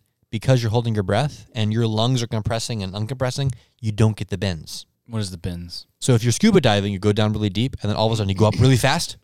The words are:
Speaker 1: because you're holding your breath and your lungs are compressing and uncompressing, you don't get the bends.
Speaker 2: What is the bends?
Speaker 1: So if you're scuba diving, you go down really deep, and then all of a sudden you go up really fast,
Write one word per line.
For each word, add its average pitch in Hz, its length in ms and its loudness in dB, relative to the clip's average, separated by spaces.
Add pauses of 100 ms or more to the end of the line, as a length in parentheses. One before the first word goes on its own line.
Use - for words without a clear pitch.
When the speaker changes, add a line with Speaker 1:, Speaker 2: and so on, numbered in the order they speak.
(300)
Speaker 1:
because 120 340 2
you're 113 80 -2
holding 117 220 0
your 104 100 0
breath 104 500 -2
and 107 200 0
your 117 140 2
lungs 117 360 0
are 113 40 -6
compressing 113 540 -4
and 95 120 -8
uncompressing, 127 580 -4 (300)
you 110 100 -2
don't 107 240 2
get - 140 -10
the 98 80 -6
bends. 90 480 -6 (220)
Speaker 2:
What 113 120 -6
is 101 120 -4
the 92 60 -12
bends? 87 500 -10 (120)
Speaker 1:
So - 140 2
if 113 100 2
you're 120 80 2
scuba 196 300 4
diving, 104 320 2
you 95 60 -4
go 104 120 2
down 107 220 0
really 107 160 -2
deep, 110 320 -2
and 104 80 -4
then 104 80 -2
all 110 100 2
of 113 60 0
a - 20 0
sudden 104 140 -2
you 98 60 -2
go 110 100 4
up 107 120 2
really 131 200 6
fast, 139 460 0